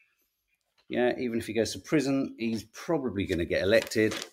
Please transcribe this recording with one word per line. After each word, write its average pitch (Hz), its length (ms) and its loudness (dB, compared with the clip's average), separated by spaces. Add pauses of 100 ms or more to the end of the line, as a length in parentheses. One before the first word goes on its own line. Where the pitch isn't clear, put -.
(880)
Yeah, 123 300 2
even 117 200 -2
if 110 80 -4
he 113 60 -6
goes 107 200 0
to 98 60 -10
prison, 135 600 0
he's 113 260 -4
probably 120 600 -2
gonna 85 180 0
get 80 180 0
elected. 107 520 4 (180)